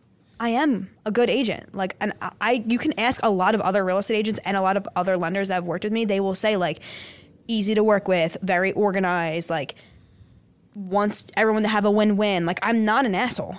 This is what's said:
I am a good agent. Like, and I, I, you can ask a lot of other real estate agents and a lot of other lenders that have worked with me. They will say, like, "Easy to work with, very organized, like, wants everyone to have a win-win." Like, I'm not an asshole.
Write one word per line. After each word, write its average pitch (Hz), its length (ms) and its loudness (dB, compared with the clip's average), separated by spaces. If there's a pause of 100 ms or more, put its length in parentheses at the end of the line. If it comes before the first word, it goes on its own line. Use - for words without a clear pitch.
(400)
I 233 100 -2
am 233 400 0 (140)
a 214 60 -4
good 226 200 2
agent. 220 440 -2
Like, 190 260 -4
and 208 200 -2
I, 185 200 -8
I, 214 100 0 (160)
you 233 120 2
can 302 200 -4
ask 240 240 0
a 226 80 4
lot 190 240 2
of 208 60 2
other 190 240 0
real 185 140 0
estate 208 180 -2
agents 214 280 -2
and 196 120 -2
a 190 60 0
lot 190 140 2
of 196 100 -4 (100)
other 185 200 0
lenders 185 320 -2
that 190 60 -2
have 175 120 -2
worked 170 180 -4
with 214 80 -4
me. 226 120 0
They 196 160 0
will 196 140 0
say, 214 220 0
like, 175 240 -2 (680)
"Easy 220 260 0
to 214 100 4
work 202 240 2
with, 170 340 2
very 185 300 0
organized, 180 800 0
like, 156 240 -4 (1000)
wants 202 520 -2 (100)
everyone 214 260 2
to 208 60 0
have 208 160 2
a 208 60 4
win-win." 208 540 2
Like, 165 180 -2
I'm 226 220 2
not 226 220 2
an 196 80 0
asshole. 185 440 -4